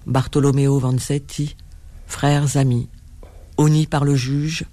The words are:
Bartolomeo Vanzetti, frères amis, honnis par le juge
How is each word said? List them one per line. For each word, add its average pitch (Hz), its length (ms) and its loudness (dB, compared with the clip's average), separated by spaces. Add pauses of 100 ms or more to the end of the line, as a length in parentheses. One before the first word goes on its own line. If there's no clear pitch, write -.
Bartolomeo 139 720 2
Vanzetti, 139 760 -4 (500)
frères 143 520 0
amis, 127 320 0 (680)
honnis 151 300 4
par 143 180 0
le 143 100 2
juge 143 580 -2